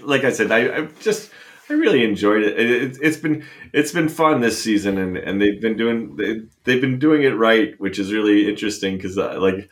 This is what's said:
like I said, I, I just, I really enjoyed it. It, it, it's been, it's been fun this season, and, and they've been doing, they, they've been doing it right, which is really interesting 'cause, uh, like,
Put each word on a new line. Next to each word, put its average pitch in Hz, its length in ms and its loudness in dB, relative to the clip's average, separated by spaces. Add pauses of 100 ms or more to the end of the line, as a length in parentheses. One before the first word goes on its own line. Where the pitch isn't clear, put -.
like 135 220 0
I 123 60 2
said, 110 200 0
I, 113 260 2
I 156 100 -6 (120)
just, 208 320 -4 (380)
I 294 40 -4
really 214 300 4
enjoyed 107 400 2
it. 104 160 0
It, 117 100 2
it, 123 320 0
it's 156 160 0
been, 151 280 -4 (260)
it's 151 220 0
been 160 160 0
fun 156 320 2
this 110 200 0
season, 101 360 0
and, 92 180 -4
and 95 260 -4
they've 101 200 2
been 110 160 -2
doing, 113 400 -4
they, 107 240 -4 (240)
they've 127 160 2
been 131 180 -2
doing 151 240 4
it 135 60 4
right, 113 500 2
which 98 180 -6
is 98 140 -4
really 104 380 4
interesting 98 500 -4
'cause, 92 180 -6
uh, - 220 -4
like, 95 320 0